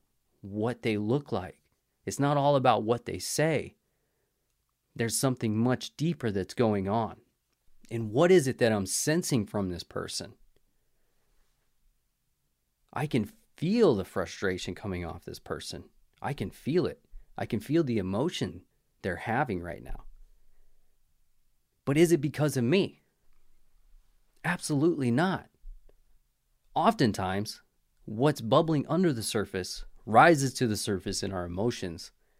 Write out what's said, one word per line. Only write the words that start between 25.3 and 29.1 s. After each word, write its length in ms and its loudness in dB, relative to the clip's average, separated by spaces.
Oftentimes, 880 0
what's 360 0
bubbling 460 2
under 260 2